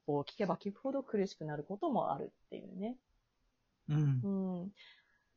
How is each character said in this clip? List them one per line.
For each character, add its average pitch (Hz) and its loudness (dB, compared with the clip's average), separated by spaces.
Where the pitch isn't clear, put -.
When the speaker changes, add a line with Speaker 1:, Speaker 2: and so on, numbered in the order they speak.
Speaker 1:
法 147 4
を 143 2
聞 - -12
け 208 2
ば 180 2
聞 202 -6
く - -18
ほ 269 -2
ど 277 0
苦 202 2
し - -10
く 156 -8
な 151 -2
る 147 -4
こ 202 -6
と 339 0
も 208 2
あ 143 0
る - -6
っ - -20
て - -10
い - -12
う 185 -12
ね。 226 -4
Speaker 2:
う 151 2
ん。 143 4
Speaker 1:
う 196 0
ん。 202 -8